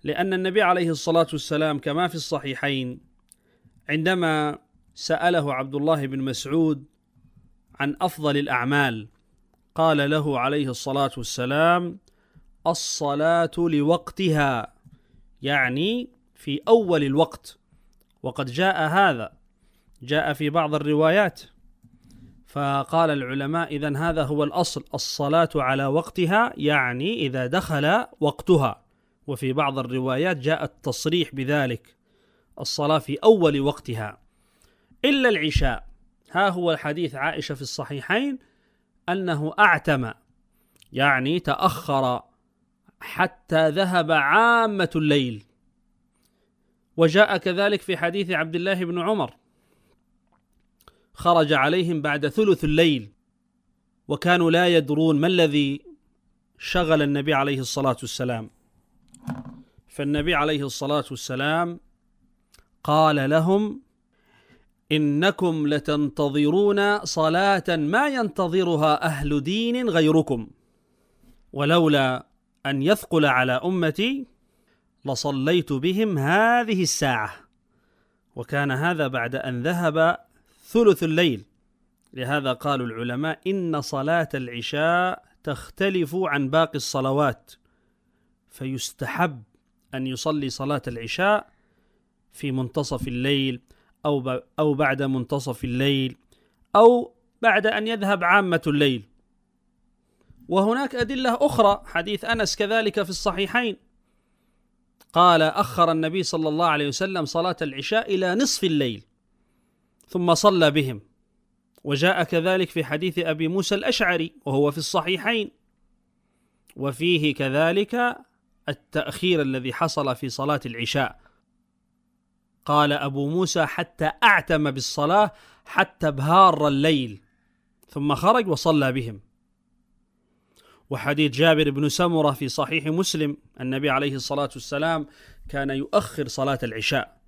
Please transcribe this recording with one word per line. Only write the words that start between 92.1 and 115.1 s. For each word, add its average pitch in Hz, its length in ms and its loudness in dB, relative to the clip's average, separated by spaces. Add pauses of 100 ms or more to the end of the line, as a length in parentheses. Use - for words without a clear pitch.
في 139 200 -8
منتصف 131 560 -4
الليل 131 540 -2 (440)
أو 147 140 0
ب-، 127 240 -6 (160)
أو 151 140 2
بعد 135 280 0
منتصف 135 640 -4
الليل 131 540 -2 (580)
أو 240 380 8 (280)
بعد 214 260 4
أن 214 200 -2
يذهب 202 360 -2
عامة 180 440 4
الليل." 143 360 2 (1400)
وهناك 226 480 0
أدلة 240 460 -2
أخرى، 208 440 4
حديث 196 400 -4
أنس 226 300 0
كذلك 214 480 0
في 175 60 -6
الصحيحين، 196 680 -2 (1400)
قال: 170 280 8
"أخر 165 500 2
النبي 160 320 -2
صلى 156 260 -2
الله 160 160 0
عليه 147 220 0
وسلم 185 380 -4
صلاة 170 360 -4
العشاء 160 540 -2
إلى 185 200 0
نصف - 280 -2
الليل 139 400 0 (1040)
ثم 175 260 2
صلى 170 380 6
بهم." 131 300 -2 (840)
وجاء 170 400 0
كذلك 175 460 0
في 165 140 -4
حديث 151 360 -4
أبي 160 280 -2
موسى 190 280 -2
الأشعري 180 580 -2 (120)
وهو 143 260 2
في 143 60 -8
الصحيحين، 185 720 -2 (1200)